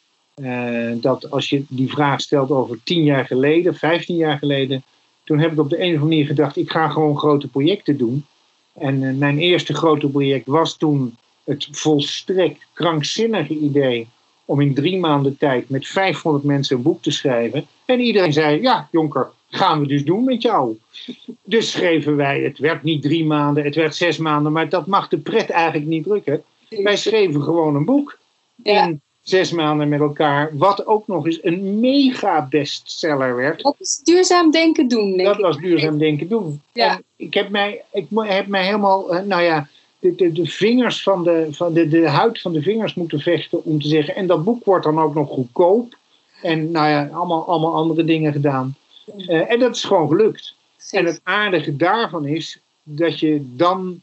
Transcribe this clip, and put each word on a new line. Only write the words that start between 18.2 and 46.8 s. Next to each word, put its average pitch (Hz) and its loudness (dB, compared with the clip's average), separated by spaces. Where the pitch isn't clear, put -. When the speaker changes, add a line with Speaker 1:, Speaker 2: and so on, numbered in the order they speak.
Speaker 1:
zei, 151 2
"Ja, 160 0
Jonker, 143 0
gaan 170 0
we 139 0
dus 139 0
doen 190 0
met 254 0
jou." 143 0
Dus 220 0
schreven 151 0
wij, 139 0
het 135 -4
werd 147 -2
niet 156 -2
drie 156 0
maanden, 147 0
het 143 -4
werd 156 0
zes 165 0
maanden, 151 0
maar 160 -2
dat 165 -2
mag 190 0
de 175 -2
pret 190 -2
eigenlijk 165 0
niet 160 -2
drukken. 180 -2
Wij 202 0
schreven 190 2
gewoon 156 2
een 143 0
boek 262 0
Speaker 2:
Ja. 202 2
Speaker 1:
in 156 -6
zes 185 0
maanden 151 0
met 147 2
elkaar, 147 0
wat 196 2
ook 214 0
nog 165 -2
eens 165 -2
een 196 -2
mega 247 2
bestseller 143 -2
werd. 127 -2
Speaker 2:
Dat 277 0
is - -6
duurzaam 349 6
denken 320 4
doen, 220 0
denk 185 2
Speaker 1:
Dat 202 4
Speaker 2:
ik. 202 0
Speaker 1:
was 156 2
duurzaam 156 0
denken 156 0
doen. 175 -4
Speaker 2:
Ja. - 2
Speaker 1:
En - -6
ik - -12
heb 196 -2
mij, 202 -4
ik 190 -6
mo-, 220 -2
heb 196 -2
mij 196 0
helemaal, 196 0
eh, 185 -2
nou 185 0
ja, 160 2
de, 175 2
de, 180 2
de 160 -2
vingers 226 0
van 190 2
de, 165 2
van 170 -4
de, 165 4
de 160 4
huid 190 0
van 180 -6
de 156 -2
vingers 202 -2
moeten 160 -4
vechten 165 -2
om 156 -2
te 143 -6
zeggen, 151 0
"En 190 -4
dat 170 2
boek 233 -2
wordt 180 4
dan 156 0
ook 156 0
nog 147 -2
goedkoop." 180 0
En 160 -2
nou 156 2